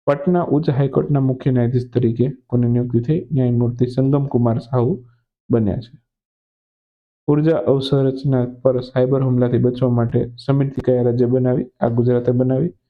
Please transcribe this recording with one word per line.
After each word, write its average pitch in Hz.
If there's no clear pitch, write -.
પટના 170
ઉચ્ચ 147
હાઈકોર્ટના 143
મુખ્ય 131
ન્યાયાધીશ 123
તરીકે 120
કોની 120
નિયુક્તિ 120
થઈ? 156
ન્યાયમૂર્તિ 120
સંગમ 135
કુમાર 117
સાહુ 120
બન્યા 113
છે. -
ઉર્જા 151
અવસંરચના 135
પર 127
સાયબર 131
હુમલાથી 123
બચવા 123
માટે 120
સમિતિ 135
કયા 127
રાજ્ય 120
બનાવી? 127
આ 127
ગુજરાતે 123
બનાવી. 127